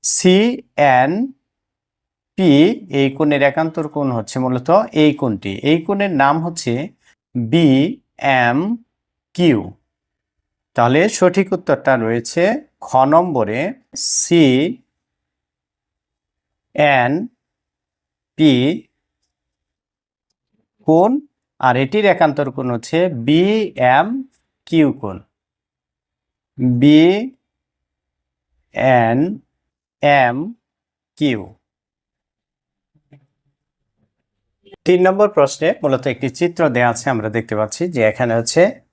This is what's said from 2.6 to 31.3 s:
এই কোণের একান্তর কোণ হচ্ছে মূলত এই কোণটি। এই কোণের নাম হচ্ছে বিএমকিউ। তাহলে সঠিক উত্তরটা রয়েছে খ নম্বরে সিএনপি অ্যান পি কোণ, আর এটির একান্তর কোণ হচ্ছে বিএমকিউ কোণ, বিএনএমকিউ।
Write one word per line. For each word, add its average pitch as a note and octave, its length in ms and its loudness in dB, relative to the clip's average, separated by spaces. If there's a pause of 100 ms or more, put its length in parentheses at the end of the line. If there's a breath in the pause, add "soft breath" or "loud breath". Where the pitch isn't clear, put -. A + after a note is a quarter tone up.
এই C#3 200 0
কোণের C#3+ 320 0
একান্তর D#3 460 -2
কোণ C#3+ 220 -4
হচ্ছে A#2 280 -6
মূলত B2+ 540 0
এই D3+ 200 2
কোণটি। G2+ 500 -6
এই D#3 180 0
কোণের G3 320 -4
নাম D3 280 0
হচ্ছে D#3+ 480 -6 (460)
বিএমকিউ। C3+ 2500 -2 (1000)
তাহলে C3+ 340 2
সঠিক F#3+ 420 0
উত্তরটা C3+ 440 -2
রয়েছে B2+ 680 -2 (160)
খ C3 240 0
নম্বরে D3 680 0 (400)
সিএনপি D#3+ 680 0 (2000)
অ্যান C#3 340 2 (1300)
পি D#3 140 4 (2250)
কোণ, F#3+ 320 4 (400)
আর B2+ 180 2
এটির C3+ 280 0
একান্তর D3 460 0
কোণ B2+ 200 -6
হচ্ছে D#3+ 380 -2 (140)
বিএমকিউ E3 1700 0
কোণ, G2 240 -10 (1600)
বিএনএমকিউ। - - -2 (3250)